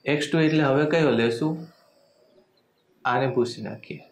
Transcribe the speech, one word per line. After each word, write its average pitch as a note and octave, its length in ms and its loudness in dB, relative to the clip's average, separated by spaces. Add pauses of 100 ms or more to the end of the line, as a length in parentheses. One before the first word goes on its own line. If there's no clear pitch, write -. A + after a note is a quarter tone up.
એક્સ D3 260 -2
ટુ E3 80 2
એટલે D#3 240 2
હવે C#3+ 280 2
કયો D#3 200 4
લેશું? A#2 560 -2 (1400)
આને C3 220 0
ભૂસી A#2+ 360 -2
નાખીએ. - 380 -12 (120)